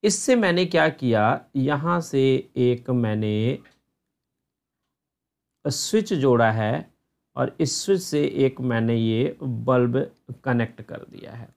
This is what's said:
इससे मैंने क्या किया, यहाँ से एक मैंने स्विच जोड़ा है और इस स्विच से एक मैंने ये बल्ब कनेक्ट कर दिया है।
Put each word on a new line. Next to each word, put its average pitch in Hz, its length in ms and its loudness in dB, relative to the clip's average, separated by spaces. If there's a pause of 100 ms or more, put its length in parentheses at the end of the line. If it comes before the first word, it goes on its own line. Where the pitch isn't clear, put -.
इससे 214 320 2
मैंने 180 300 2
क्या 165 220 2
किया, 117 560 0 (120)
यहाँ 147 440 0
से 135 560 0
एक 123 340 0
मैंने 110 680 0 (2000)
स्विच 214 480 -2
जोड़ा 120 380 4
है 113 420 -2 (420)
और 131 240 -4
इस - 240 -2
स्विच 196 160 0
से 147 260 -2
एक 135 340 0
मैंने 117 360 0
ये 113 460 0
बल्ब 123 720 0 (320)
कनेक्ट 117 380 -2
कर - 140 -16
दिया - 360 -18
है। 117 240 -18